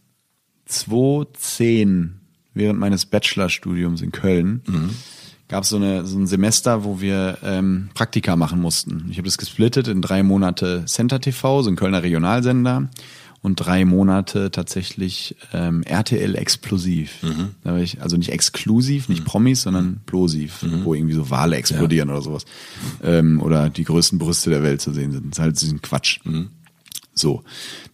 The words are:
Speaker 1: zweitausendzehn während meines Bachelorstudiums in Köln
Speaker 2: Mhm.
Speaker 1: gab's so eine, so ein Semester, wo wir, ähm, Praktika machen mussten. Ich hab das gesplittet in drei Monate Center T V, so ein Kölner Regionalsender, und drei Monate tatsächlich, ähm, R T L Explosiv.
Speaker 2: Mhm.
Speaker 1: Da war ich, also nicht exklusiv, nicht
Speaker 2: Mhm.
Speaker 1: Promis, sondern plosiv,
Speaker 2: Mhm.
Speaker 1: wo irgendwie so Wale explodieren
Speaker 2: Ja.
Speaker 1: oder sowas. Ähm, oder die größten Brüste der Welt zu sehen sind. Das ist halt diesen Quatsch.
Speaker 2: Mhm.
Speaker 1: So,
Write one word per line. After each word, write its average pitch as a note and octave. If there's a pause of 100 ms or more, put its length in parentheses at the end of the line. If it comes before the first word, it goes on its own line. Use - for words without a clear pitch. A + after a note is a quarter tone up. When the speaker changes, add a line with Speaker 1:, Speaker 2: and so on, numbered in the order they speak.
(640)
Speaker 1:
zweitausendzehn A2+ (340)
während G#2
meines G2
Bachelorstudiums F2
in E2+
Köln F#2+
Speaker 2:
Mhm. F2 (580)
Speaker 1:
gab's G2
so G#2+
eine, F#2+
so F#2+
ein G2
Semester, G#2
wo G2
wir, F#2+
ähm, F#2+
Praktika G#2
machen E2+
mussten. E2+
Ich F2+
hab F2+
das F#2
gesplittet A#2+
in F#2+
drei F#2+
Monate F#2
Center B2
T C#3
V, C3+
so A2
ein F2+
Kölner F#2
Regionalsender, B2 (540)
und G2
drei F2+
Monate F#2+
tatsächlich, F#2 (160)
ähm, E2+
R F#2
T A2
L G2
Explosiv. F2
Speaker 2:
Mhm. E2 (140)
Speaker 1:
Da F2
war F2
ich, F2
also E2
nicht F2
exklusiv, B2
nicht E2+
Speaker 2:
Mhm. D#2
Speaker 1:
Promis, B2
sondern F#2
plosiv, D#2+
Speaker 2:
Mhm. E2+
Speaker 1:
wo E2
irgendwie D#2
so D2
Wale D2+
explodieren D#2
Speaker 2:
Ja. C#2+
Speaker 1:
oder C#2+
sowas. D2+ (580)
Ähm, D#2+
oder D2+
die E2
größten E2
Brüste E2
der D2
Welt C#2+
zu D2
sehen C#2+
sind. C2+
Das -
ist -
halt D#2+
diesen D2+
Quatsch. -
Speaker 2:
Mhm. E2 (640)
Speaker 1:
So, - (500)